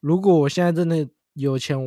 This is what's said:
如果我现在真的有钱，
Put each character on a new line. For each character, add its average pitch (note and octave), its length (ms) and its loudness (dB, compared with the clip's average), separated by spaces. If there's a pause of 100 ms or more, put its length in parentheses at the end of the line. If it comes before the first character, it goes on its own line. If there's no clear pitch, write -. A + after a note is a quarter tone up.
如 D#3+ 180 0
果 F#3+ 140 4
我 D3 160 4
现 F3 160 -2
在 F3 60 2
真 E3+ 180 -2
的 D#3+ 180 -2 (260)
有 C3+ 260 -4
钱， C#3 180 -6 (100)